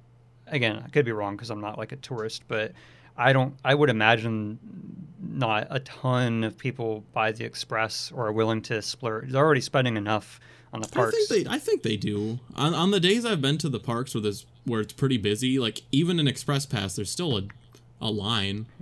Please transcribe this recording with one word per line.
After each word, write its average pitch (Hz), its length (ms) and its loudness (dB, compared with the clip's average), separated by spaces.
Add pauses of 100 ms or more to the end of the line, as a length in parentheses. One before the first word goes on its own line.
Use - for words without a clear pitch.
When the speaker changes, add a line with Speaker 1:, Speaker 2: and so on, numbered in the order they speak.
(460)
Speaker 1:
again, 113 380 0
I - 60 -14
could 147 140 4
be 117 80 -2
wrong 101 240 -4
'cause 117 140 -12
I'm 107 100 -6
not, 104 180 -6
like, 110 140 -8
a 131 40 -10
tourist, 113 500 -8
but 110 260 -4 (440)
I 123 160 6
don't, 131 220 2 (100)
I 135 100 4
would 147 160 8
imagine 110 680 2 (640)
not 113 500 0
a 131 100 -2
ton 123 640 0
of 110 140 -4
people 113 540 -4
buy 110 200 0
the 113 120 -8
Express - 680 -4
or 120 160 -2
are 107 40 -2
willing 110 300 2
to 113 200 -4
splurge. 117 480 -6
They're 135 140 4
already 147 160 6
spending 127 360 0
enough 104 420 -2 (340)
on 113 100 -8
the - 60 -6
parks. - 260 2
Speaker 2:
I - 20 2
think 403 300 2
they, - 40 -8
I 262 80 -2
think 392 240 0
they 107 140 0
do. 107 420 -2 (160)
On, 156 200 2
on 175 160 2
the 202 100 4
days 202 240 4
I've 208 160 0
been 139 180 2
to 160 100 -2
the 120 120 -2
parks 123 340 -4
where 113 60 -2
there's, 104 260 -4 (180)
where 117 160 0
it's 107 120 -6
pretty 135 240 0
busy, 107 420 0
like, 113 320 -2
even 170 300 4
an 147 80 4
Express 139 380 -2
Pass, 98 300 -2
there's 101 140 -4
still 160 280 -2
a, 95 40 -2 (580)
a 113 100 -2
line, 104 560 -2 (160)